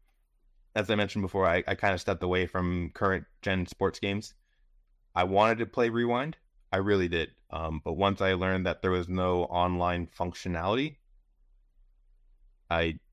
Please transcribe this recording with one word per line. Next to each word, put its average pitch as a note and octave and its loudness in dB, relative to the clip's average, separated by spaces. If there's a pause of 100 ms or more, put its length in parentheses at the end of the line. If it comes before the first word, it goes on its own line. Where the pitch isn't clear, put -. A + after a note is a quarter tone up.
(760)
as A2 -2
I A2 4
mentioned G#2 -2
before, F#2+ 2
I, F2 4
I G2+ -2
kinda F#2+ 0
stepped F#2+ -4
away F2+ 0
from F2+ -2
current F#2+ 0 (180)
gen F#2 -2
sports - -2
games. G2+ -6 (800)
I F2+ 2
wanted G#2 4
to A2+ -2
play A#2 2
Rewind. A#2+ -2 (360)
I F#2+ 0
really G2 4
did. E2 0 (200)
Um, D#2+ -6
but E2+ -4
once G2 2
I F#2+ 2
learned F#2 0
that E2+ -4
there F#2 2
was F2+ 0
no F2+ 0
online F2 0
functionality, F#2+ -4 (1700)
I E2 0 (140)